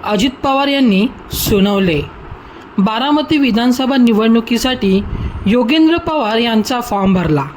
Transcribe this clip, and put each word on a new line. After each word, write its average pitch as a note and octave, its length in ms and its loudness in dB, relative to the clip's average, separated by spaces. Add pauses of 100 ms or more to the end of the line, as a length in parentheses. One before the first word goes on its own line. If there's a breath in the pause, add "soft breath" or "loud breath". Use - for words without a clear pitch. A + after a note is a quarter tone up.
अजित G#3+ 260 0 (120)
पवार C#4 240 0
यांनी B3 400 2 (260)
सुनावले. F#3+ 720 0 (760 loud breath)
बारामती C#4+ 600 0
विधानसभा B3 580 2
निवडणुकीसाठी A3+ 1040 2 (440 loud breath)
योगेंद्र D4 500 4
पवार D4+ 400 -2
यांचा A#3 440 0
फॉर्म G3 340 0
भरला. D#3 300 0 (120)